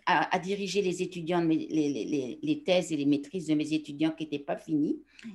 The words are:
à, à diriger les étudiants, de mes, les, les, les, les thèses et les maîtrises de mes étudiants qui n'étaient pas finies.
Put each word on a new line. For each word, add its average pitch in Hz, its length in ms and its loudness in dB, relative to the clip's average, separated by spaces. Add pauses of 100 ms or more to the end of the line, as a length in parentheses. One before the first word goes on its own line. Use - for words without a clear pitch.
à, 165 300 4
à 165 40 4
diriger 196 420 -2
les 180 200 0
étudiants, 175 400 -2
de 170 60 2
mes, 160 100 4
les, 151 320 0
les, 117 160 -2
les, 131 360 -4
les 147 220 -2
thèses 180 280 2
et 156 60 -2
les 143 80 0
maîtrises 143 420 0
de 156 80 2
mes 151 180 0
étudiants 151 380 0
qui 160 120 -8
n'étaient 147 160 -6
pas 156 180 -6
finies. 160 440 0 (340)